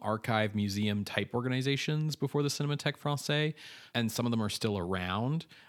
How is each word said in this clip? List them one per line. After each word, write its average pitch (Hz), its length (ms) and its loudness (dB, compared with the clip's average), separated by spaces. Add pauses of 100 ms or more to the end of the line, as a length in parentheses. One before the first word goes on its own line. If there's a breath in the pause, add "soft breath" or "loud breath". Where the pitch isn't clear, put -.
archive 107 540 2
museum 104 480 2
type 101 280 -2
organizations 139 840 0
before 143 260 0
the 143 60 2
Cinémathèque 143 500 -2
Française, 147 560 0 (400 loud breath)
and 117 160 2
some 120 160 0
of 120 60 2
them 113 100 2
are 107 60 2
still 104 280 0
around, 95 720 0 (220 loud breath)